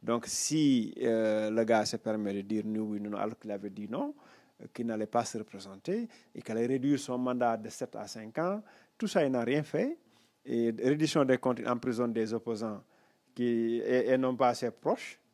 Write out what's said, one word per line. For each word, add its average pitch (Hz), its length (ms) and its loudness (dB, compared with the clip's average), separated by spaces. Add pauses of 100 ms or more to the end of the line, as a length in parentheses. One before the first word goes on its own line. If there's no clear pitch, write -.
Donc, 117 260 -2
si, 143 720 2
euh, 110 480 2
le 113 160 2
gars 107 200 4
se 113 120 -4
permet 107 360 -2
de 101 80 -2
dire 104 240 -2
ni 107 140 -2
oui, 107 220 -4
ni 104 80 -6
non, 104 80 -6
alors 104 200 -4
qu'il 107 140 -10
avait 101 200 -6
dit 101 180 -10
non, 285 260 -4 (460)
euh, - 120 -16
qu'il 120 120 -6
n'allait 110 200 -2
pas 117 200 0
se - 120 -8
représenter 107 720 -6 (260)
et - 80 -12
qu'il 110 140 -6
allait 117 120 2
réduire 135 300 2
son 127 200 -4
mandat 123 400 2
de 107 100 -10
sept 120 300 -8
à 107 100 -10
cinq 110 300 -12
ans, 190 260 -2 (340)
tout 220 100 -2
ça, 175 180 4
il 131 60 2
n'a 123 120 2
rien 139 200 2
fait. 247 340 -2 (480)
Et 117 320 2
réduction 151 480 4
des 131 120 4
comptes, 123 220 0
il 117 80 -4
emprisonne 120 460 0
des 110 200 0
opposants 110 500 -4 (520)
qui, 117 420 2
et, 113 340 2
et 127 60 6
non 131 180 2
pas 123 180 4
ses 117 180 -4
proches. - 480 -4 (140)